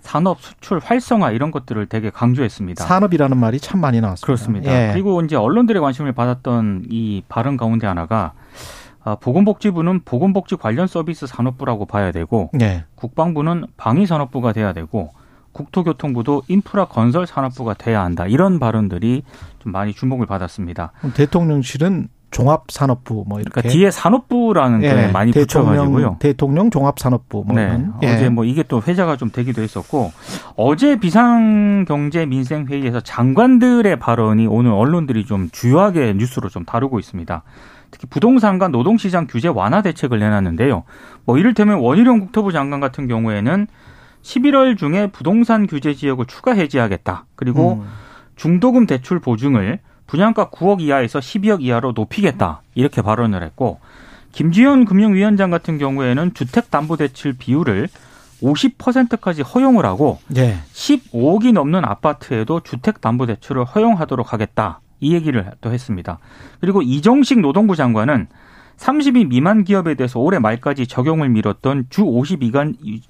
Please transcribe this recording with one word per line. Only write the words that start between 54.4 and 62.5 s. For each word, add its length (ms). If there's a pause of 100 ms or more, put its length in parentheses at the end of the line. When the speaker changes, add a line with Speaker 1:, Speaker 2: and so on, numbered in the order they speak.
Speaker 1:
금융위원장 640
같은 280
경우에는 560
주택담보대출 1000
비율을 540 (520)
오십 380
퍼센트까지 640
허용을 420
하고, 340 (180)
Speaker 2:
예. 220 (140)
Speaker 1:
십오억이 800
넘는 320
아파트에도 760